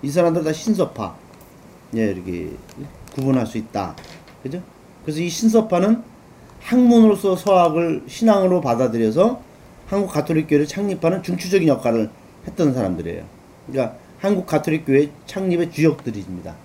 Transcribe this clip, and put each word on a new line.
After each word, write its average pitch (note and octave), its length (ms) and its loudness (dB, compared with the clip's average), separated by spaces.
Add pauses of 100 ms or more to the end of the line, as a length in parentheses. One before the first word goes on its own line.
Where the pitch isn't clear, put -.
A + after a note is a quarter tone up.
이 C#3 100 -6
사람들 E3+ 340 2
다 D#3 80 -2
신서파. D#3 600 -2 (800)
예, A2 160 0
이렇게 F2 400 -8 (640)
구분할 C3 320 0
수 A2 120 -10
있다. G2 360 -8 (480)
그죠? D#3+ 200 -10 (420)
그래서 D#3 160 -6
이 F3 80 -4
신서파는 G#3+ 720 2 (580)
학문으로서 A3 760 4
서학을 E3+ 680 2
신앙으로 F#3+ 540 2
받아들여서 A#2+ 840 0 (440)
한국 G3 240 -2
가톨릭 D#3 380 -2
교회를 D3 180 4
창립하는 F#3 560 -4
중추적인 F3 460 0
역할을 A#2 400 0 (380)
했던 D3+ 260 0
사람들이에요. F2 520 -4 (420)
그러니까 B2+ 300 -4 (220)
한국 G3 280 -2
가톨릭 D#3 400 -2
교회 C#3+ 240 4 (160)
창립의 F3 440 -2
주역들입니다. G2 840 -4 (100)